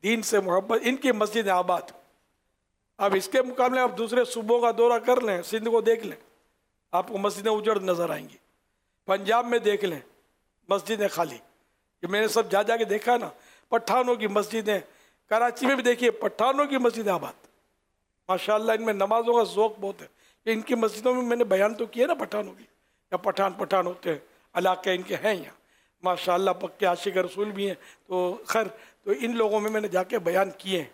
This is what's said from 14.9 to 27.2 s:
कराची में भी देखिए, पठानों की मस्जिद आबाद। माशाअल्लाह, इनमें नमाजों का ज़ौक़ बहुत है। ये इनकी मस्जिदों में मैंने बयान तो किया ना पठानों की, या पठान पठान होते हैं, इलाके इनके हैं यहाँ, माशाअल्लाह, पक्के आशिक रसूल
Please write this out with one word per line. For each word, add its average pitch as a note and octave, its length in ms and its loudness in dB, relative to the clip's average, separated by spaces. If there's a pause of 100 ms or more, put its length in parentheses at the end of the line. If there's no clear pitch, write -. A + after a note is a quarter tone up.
कराची A#3+ 360 0
में C4+ 100 4
भी B3+ 60 -4
देखिए, A#3+ 300 2
पठानों C4 540 0
की C#4 120 -2
मस्जिद A3+ 320 0
आबाद। E3+ 240 -4 (960)
माशाअल्लाह, G#3+ 480 0
इनमें A3 180 -2
नमाजों A3+ 400 2
का A#3 100 6
ज़ौक़ G3+ 360 0
बहुत G3 200 -10
है। - 80 -20 (380)
ये A3+ 60 0
इनकी A3 240 0
मस्जिदों A3 380 0
में B3+ 100 0
मैंने A#3+ 220 2
बयान G3 280 2
तो A3+ 140 -6
किया A#3+ 180 0
ना E4+ 100 2
पठानों G#3 360 -6
की, - 100 -20
या - 560 -12
पठान G3 360 0
पठान F#3+ 320 0
होते F3+ 240 -6
हैं, D3+ 120 -4 (320)
इलाके F#3 400 0
इनके F#3 220 -6
हैं G3 180 0
यहाँ, E3 220 -12 (460)
माशाअल्लाह, F3+ 540 0
पक्के F#3 300 -4
आशिक F3+ 320 0
रसूल F#3 340 -2